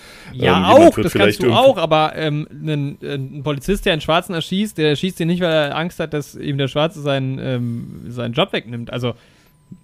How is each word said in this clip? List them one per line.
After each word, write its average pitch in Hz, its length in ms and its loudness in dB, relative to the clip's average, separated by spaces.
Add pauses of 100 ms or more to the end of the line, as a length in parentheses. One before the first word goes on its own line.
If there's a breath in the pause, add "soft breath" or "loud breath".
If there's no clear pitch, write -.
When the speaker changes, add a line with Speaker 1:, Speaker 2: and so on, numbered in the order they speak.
(320 loud breath)
Speaker 1:
Ja, 131 260 2
Speaker 2:
Ähm, - 60 2
jemand 220 160 8 (120)
Speaker 1:
auch, - 60 0
Speaker 2:
wird 113 100 2
Speaker 1:
das - 40 -4
Speaker 2:
vielleicht 202 280 2
Speaker 1:
kannst 185 40 -2
du - 40 2
Speaker 2:
irgendwo 202 140 6 (100)
Speaker 1:
auch, 208 60 0
aber, 156 380 2
ähm, 151 360 -4
ein, 147 500 -6
ein 143 420 -8
Polizist, 151 420 -2
der 196 80 2
einen 151 80 -2
Schwarzen 175 320 0
erschießt, 190 440 -4
der 156 120 2
erschießt 180 300 -2
ihn 165 80 -2
nicht, 175 140 0
weil 170 100 2
er 143 240 0
Angst 170 240 -6
hat, 160 140 -6
dass 147 220 -8
ihm 143 220 -6
der 139 120 0
Schwarze 151 320 -2
seinen, 135 380 -2
ähm, 120 680 -6
seinen 120 260 -8
Job 165 200 0
wegnimmt. 117 400 -8
Also 120 200 -4 (720 soft breath)